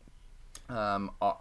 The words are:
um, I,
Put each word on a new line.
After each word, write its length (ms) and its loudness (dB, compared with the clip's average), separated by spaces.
um, 420 2
I, 200 6